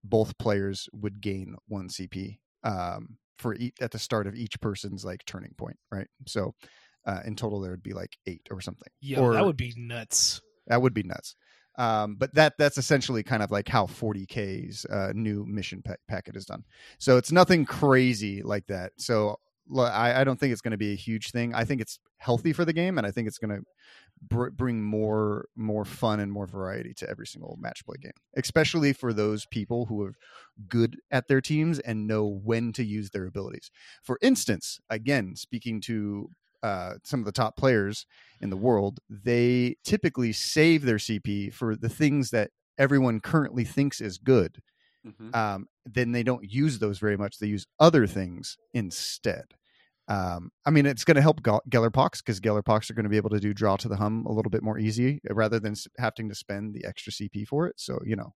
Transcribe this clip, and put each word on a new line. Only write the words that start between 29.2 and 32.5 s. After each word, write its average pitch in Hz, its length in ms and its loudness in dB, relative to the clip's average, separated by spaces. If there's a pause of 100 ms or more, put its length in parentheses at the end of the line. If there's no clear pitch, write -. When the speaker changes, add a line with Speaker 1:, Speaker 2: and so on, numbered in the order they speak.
Speaker 1:
people 117 400 -4
who 107 160 -4
are 101 140 -8 (520)
good 117 320 2 (100)
at 127 200 0
their 135 100 6
teams 156 400 2
and 110 280 -4
know 107 200 2
when 110 460 -2